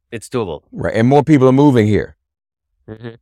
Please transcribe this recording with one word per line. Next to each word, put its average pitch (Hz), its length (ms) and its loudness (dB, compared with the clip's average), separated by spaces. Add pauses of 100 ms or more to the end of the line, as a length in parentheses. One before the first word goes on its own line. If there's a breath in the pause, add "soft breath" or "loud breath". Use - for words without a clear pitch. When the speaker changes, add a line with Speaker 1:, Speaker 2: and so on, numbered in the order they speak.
(120)
Speaker 1:
it's 117 180 -16
doable. 95 420 -8
Speaker 2:
Right. 160 240 -8
And 113 120 0
more 139 160 4
people 131 240 2
are 131 60 2
moving 131 340 2
here. 101 300 -4 (680)
Speaker 1:
Mm-hmm. 113 220 -18 (120)